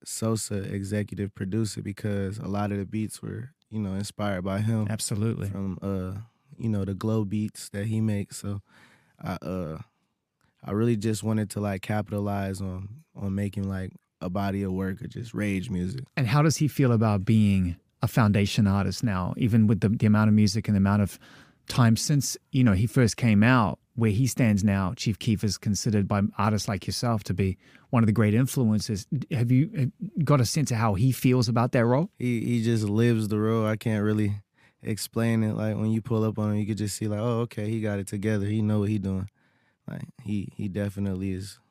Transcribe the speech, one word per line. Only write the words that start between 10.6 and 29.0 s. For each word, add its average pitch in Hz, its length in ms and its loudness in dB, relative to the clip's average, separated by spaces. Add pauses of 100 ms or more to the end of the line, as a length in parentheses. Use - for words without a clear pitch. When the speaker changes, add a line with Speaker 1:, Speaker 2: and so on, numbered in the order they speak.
Speaker 1:
I - 80 -8
really 117 240 2
just 107 260 -2
wanted 110 300 0
to, - 80 -6
like, 101 220 -2
capitalize 101 800 -2
on, 95 260 -8 (260)
on 98 220 -4
making, 101 320 -2
like, 92 240 -6 (300)
a 92 80 -4
body 98 340 -2
of 190 80 -2
work 95 300 -4
of - 80 -10
just - 240 -12
rage 101 360 -2
music. 90 360 -4 (100)
Speaker 2:
And 135 120 0
how 139 160 4
does 160 140 4
he 151 120 0
feel 131 240 2
about 104 320 2
being 98 500 4 (280)
a 123 40 0
foundation 104 600 4
artist 98 360 0
now, 92 340 -2
even 110 300 4
with 104 140 2
the, 107 80 4
the 110 180 2
amount 107 220 6
of 104 40 6
music 107 340 4
and 107 80 2
the 98 40 4
amount 101 240 4
of - 160 -4 (480)
time 113 300 4
since, - 380 0 (160)
you 127 120 4
know, 113 100 6
he 98 140 2
first 120 300 4
came 107 260 4
out, 113 340 4 (180)
where 117 140 2
he 107 160 2
stands 110 380 4
now? 98 320 2
Chief - 240 -2
Keef 107 240 0
is 101 140 0
considered 104 500 0
by 101 140 0 (180)
artists 107 280 0
like 101 200 -6
yourself 113 380 -2
to - 100 -4
be 95 220 0 (340)
one 120 100 4
of 113 60 4
the 110 60 4
great 104 200 4
influences. 110 720 0